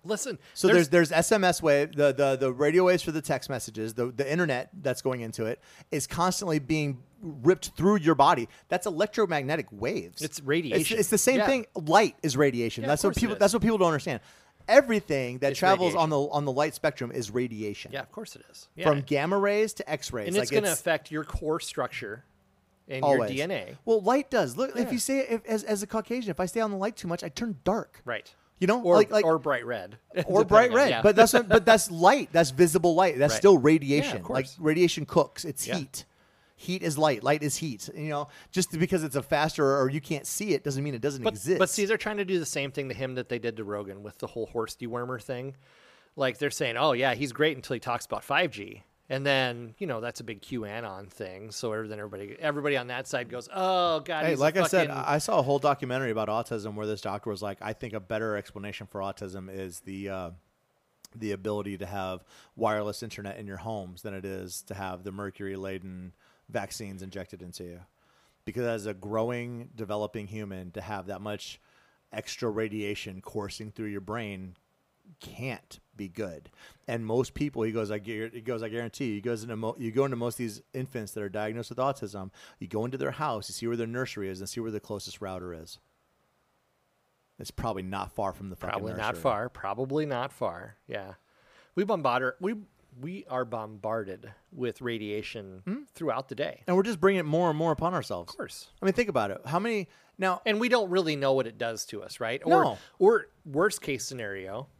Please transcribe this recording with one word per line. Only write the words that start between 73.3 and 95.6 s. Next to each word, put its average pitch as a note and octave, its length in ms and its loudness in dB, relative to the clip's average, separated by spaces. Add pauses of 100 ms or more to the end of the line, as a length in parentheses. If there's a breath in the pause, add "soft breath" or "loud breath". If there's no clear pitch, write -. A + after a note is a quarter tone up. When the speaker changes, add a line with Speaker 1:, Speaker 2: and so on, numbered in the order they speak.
Speaker 2:
through A2 160 -10
your G2+ 120 -8
brain G2 560 -10 (640)
can't A2 600 -12 (160)
be G2+ 120 -10
good. F2 420 -12 (380 soft breath)
And A#2+ 160 -4
most A#2 300 -2
people, C#3+ 280 -4
he A2 100 -2
goes, G#2+ 180 -4
"I G#2 80 -6
guar-," A2 340 -8
he A#2+ 80 -14
goes, A2+ 220 -6
"I A2+ 60 -8
guarantee A#2 380 -8
you," A2 80 -4
he G#2 60 -6
goes A2+ 220 -4
into A#2 140 -10
mo-, A2+ 220 -4
you A#2 140 -6
go C3+ 120 2
into C3+ 120 -2
most A#2+ 180 -4
of - 40 -14
these A2 240 -8 (100)
infants B2+ 400 -8
that G#2+ 100 -8
are G2+ 60 -6
diagnosed G#2+ 420 -8
with A#2+ 80 -10
autism, G#2 520 -4 (280 loud breath)
you - 80 -12
go G#2+ 180 -4
into B2+ 140 -6
their C#3 140 -2
house, C3 360 -4
you - 40 -12
see - 140 -8
where A#2 100 -2
their A#2 100 -4
nursery A#2 420 -6
is, F#2+ 120 -10
and G2 80 -10
see - 120 -10
where A2+ 100 -6
the G#2 100 -6
closest G2+ 400 -12
router F#2 340 -10
is. D#2+ 240 -18 (1600)
It's - 120 -12
probably G#2 320 -6
not F#2+ 300 -8
far G2 200 -4
from G2 180 -14
the F2 60 -14
fucking - 140 -8
Speaker 1:
Probably G#2 240 -6
not A2 200 -4
Speaker 2:
nursery. E2 80 -10
Speaker 1:
far. A#2 260 -2
Probably C3 580 -4
not C#3 260 -4
far. F#2+ 440 -8 (100)
Yeah. G2 280 -10 (600 soft breath)
We F#3+ 100 -2
bombard-, C3 560 0
we, G3+ 140 -4 (460)
we F3 280 -10
are B2+ 160 -4
bombarded A2 880 -8 (200)
with B2 280 -6
radiation G#2 840 -8